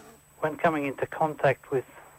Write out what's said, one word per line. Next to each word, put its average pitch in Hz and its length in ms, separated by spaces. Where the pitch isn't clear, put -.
when 151 160
coming 151 300
into 131 200
contact - 640
with 190 140